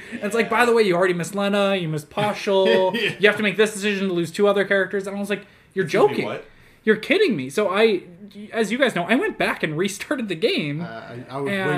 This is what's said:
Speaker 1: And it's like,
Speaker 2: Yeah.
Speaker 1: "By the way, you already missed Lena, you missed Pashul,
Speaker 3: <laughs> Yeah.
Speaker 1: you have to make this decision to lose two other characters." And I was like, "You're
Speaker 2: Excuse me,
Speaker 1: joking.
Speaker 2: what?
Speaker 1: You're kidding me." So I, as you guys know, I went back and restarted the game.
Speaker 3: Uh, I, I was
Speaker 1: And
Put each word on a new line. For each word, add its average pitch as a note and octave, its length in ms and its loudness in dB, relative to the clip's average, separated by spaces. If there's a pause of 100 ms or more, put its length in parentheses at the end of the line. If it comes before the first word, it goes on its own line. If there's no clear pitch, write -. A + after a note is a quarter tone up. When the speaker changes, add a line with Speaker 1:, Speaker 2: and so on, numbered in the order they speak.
(120)
Speaker 1:
And A#3 120 -10
it's G3+ 120 -4
like, A#3 120 0
Speaker 2:
Yeah. A3 120 0
Speaker 1:
"By B3 60 6
the A#3 80 4
way, A3+ 100 6
you F#3+ 120 2
already F#3 180 2
missed F3 220 -6
Lena, G3+ 400 0
you F3 120 -2
missed D#3 220 -6
Pashul, F#3+ 880 2
Speaker 3:
<laughs> G#3 60 -2
Yeah. F#3 180 -2
Speaker 1:
you F#3 100 4
have G#3 80 2
to A3 60 -2
make G3 140 0
this G#3 160 2
decision G3 360 -2
to F3+ 40 -2
lose E3+ 180 -2
two G3+ 160 2
other G3+ 180 4
characters." G3 420 0
And G3 80 -8
I G3+ 40 -6
was G3+ 100 -4
like, G3 160 -4 (280)
"You're F#3+ 120 -2
Speaker 2:
Excuse F#3+ 180 2
me, G#4 60 6
Speaker 1:
joking. - 160 -4
Speaker 2:
what? - 200 -8 (380)
Speaker 1:
You're G#3+ 140 4
kidding D4+ 400 2
me." C3 120 -6
So G#3 200 0
I, G#3 320 2 (500)
as G#3+ 220 -2
you B3 40 -2
guys B3 160 2
know, F3 120 -2
I G3 100 2
went F#4 220 -2
back - 260 -2
and D#3 140 -2
restarted G#3 500 -4
the F3+ 80 -6
game. E3 460 -2
Speaker 3:
Uh, F3 40 -8
I, A2+ 440 -12
I B2+ 80 -10
was C#3 160 -4
Speaker 1:
And F#3+ 240 -2